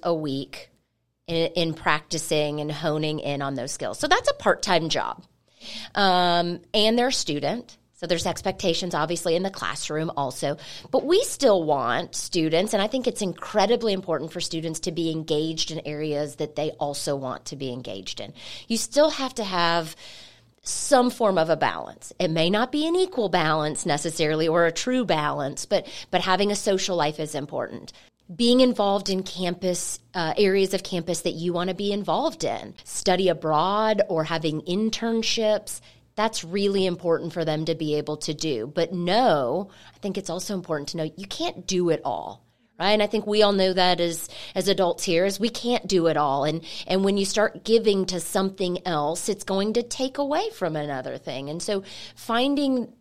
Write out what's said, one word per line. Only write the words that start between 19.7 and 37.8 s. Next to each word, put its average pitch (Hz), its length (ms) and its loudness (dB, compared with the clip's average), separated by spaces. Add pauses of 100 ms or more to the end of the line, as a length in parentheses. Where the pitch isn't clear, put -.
some - 460 4
form 226 280 2
of 160 120 4
a 160 60 4
balance. 85 640 -4
It 180 80 2
may 165 220 2
not 214 240 0
be 302 120 0
an 330 120 0
equal 359 320 0
balance 156 560 0
necessarily 160 640 0
or 170 160 6
a 165 60 2
true 254 340 0
balance, 147 600 -2
but, 196 220 0 (240)
but 180 80 2
having 190 320 2
a 202 60 -2
social 190 400 0
life 151 240 0
is 151 140 -6
important. 139 580 -8 (420)
Being 240 240 6
involved 202 500 4
in 190 140 0
campus, 180 720 -4 (160)
uh, 165 240 0
areas 196 360 4
of 185 100 -2
campus 170 380 -4
that 175 140 -2
you 170 180 -2
wanna 180 200 -2
be 202 200 -2
involved 208 500 0
in. - 400 -6
Study 185 460 2
abroad 190 800 2
or 160 160 0
having 156 380 -2
internships, 220 1160 0 (360)
that's 220 280 -2
really 196 420 0
important 175 460 0
for 165 140 -2
them 156 180 0
to 160 120 0
be 151 200 -2